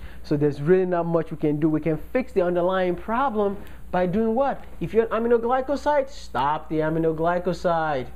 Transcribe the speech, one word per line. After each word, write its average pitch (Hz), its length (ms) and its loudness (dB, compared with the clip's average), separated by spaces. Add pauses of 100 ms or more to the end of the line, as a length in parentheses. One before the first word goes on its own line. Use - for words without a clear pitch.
(240)
So 151 120 0
there's 143 240 2
really 185 240 4
not 170 220 0
much 165 240 0
we 156 60 -8
can 151 240 0
do. 160 80 4
We 156 120 0
can 156 160 0
fix - 360 -4
the 190 100 2
underlying 180 540 2
problem 214 600 -2 (340)
by 180 160 2
doing 220 280 0
what? 262 280 0 (180)
If 165 120 -4
you're 226 120 4
an 220 60 -4
aminoglycoside, 262 1000 2
stop 147 580 -2
the 156 120 0
aminoglycoside, 160 1400 0